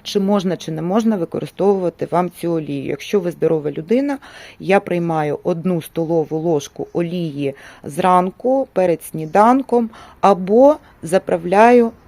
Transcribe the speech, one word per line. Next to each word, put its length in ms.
чи 160
можна, 380
чи 140
не 100
можна 340
використовувати 960
вам 200
цю 100
олію. 340
Якщо 340
ви 120
здорова 400
людина, 460
я 200
приймаю 640
одну 380
столову 560
ложку 560
олії 640
зранку 920
перед 300
сніданком 840
або 540
заправляю 880